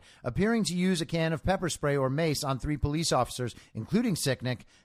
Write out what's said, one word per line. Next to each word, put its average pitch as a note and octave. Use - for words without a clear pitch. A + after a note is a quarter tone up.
appearing G3+
to E3+
use F3+
a E3
can E3
of D3
pepper F#3
spray C#3+
or C3
mace D3+
on C3+
three D3
police D3+
officers, B2
including F#3+
Sicknick, B2+